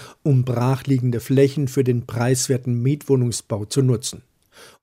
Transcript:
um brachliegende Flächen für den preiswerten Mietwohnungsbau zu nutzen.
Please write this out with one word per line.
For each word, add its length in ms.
um 240
brachliegende 760
Flächen 480
für 160
den 220
preiswerten 760
Mietwohnungsbau 840
zu 160
nutzen. 400